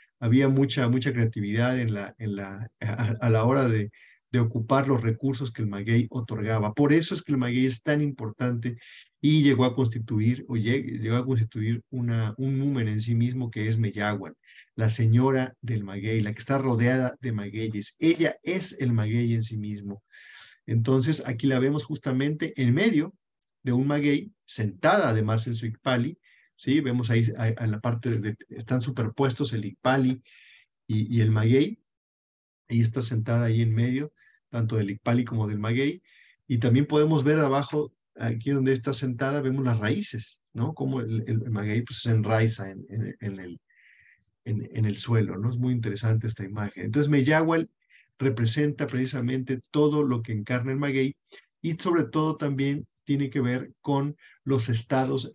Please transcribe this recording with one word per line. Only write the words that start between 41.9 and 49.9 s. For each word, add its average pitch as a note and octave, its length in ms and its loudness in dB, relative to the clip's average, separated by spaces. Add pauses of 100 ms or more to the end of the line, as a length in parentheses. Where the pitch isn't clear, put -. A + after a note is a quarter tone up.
se A#2+ 100 -2
enraiza A2 600 2
en, F#2+ 200 -14
en, G#2 300 -6
en G2 200 -8
el, F2 200 -14 (840)
en, A2+ 320 -4
en A2 80 2
el G#2 140 -2
suelo, A2 400 0
¿no? A#2+ 120 -2
Es A#2+ 60 -4
muy B2+ 160 0
interesante A2+ 540 0
esta A2 180 -6
imagen. G2+ 400 -8
Entonces, C#3+ 240 0
Meyáhual D#3+ 640 2 (480)
representa C3+ 720 0
precisamente B2+ 720 -4 (100)
todo D3 320 2